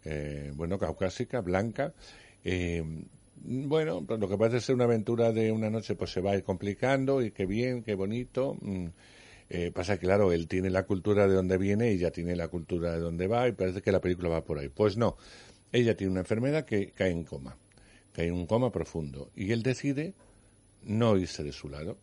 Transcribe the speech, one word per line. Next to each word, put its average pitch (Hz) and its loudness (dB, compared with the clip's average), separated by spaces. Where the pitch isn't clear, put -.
eh, 73 -6
bueno, 85 -4
caucásica, 98 -2
blanca. 104 -2
Eh, 87 -2
bueno, 151 -2
pues 113 -4
lo 101 0
que 98 0
parece 113 4
ser 131 0
una 123 2
aventura 117 2
de 110 2
una 110 0
noche, 107 -2
pues 92 -6
se 92 -2
va 98 2
a 98 2
ir 95 0
complicando, 131 0
y 104 -2
qué 98 -2
bien, 120 -2
qué 107 -2
bonito. 117 -2
Mm, 92 -6
eh, 85 -2
pasa 92 0
que, 90 -4
claro, 98 6
él 85 2
tiene 92 0
la 92 2
cultura 101 4
de 95 6
donde 92 4
viene, 101 2
ella 87 2
tiene 87 -2
la 85 -4
cultura 85 -4
de 82 -2
donde 85 -2
va, 120 2
y 117 2
parece 92 -2
que 104 2
la 95 4
película 90 0
va 82 0
por 78 -4
ahí. 69 -8
Pues 101 2
no, 117 2
ella 117 4
tiene 95 0
una 92 0
enfermedad 127 0
que 101 -2
cae 95 0
en 82 -4
coma, 69 -12
cae 85 -2
en 85 0
un 90 -2
coma 110 0
profundo, 73 -6
y 95 -4
él 117 0
decide 139 -2
no 110 4
irse 82 -2
de 73 -6
su - -12
lado 76 -10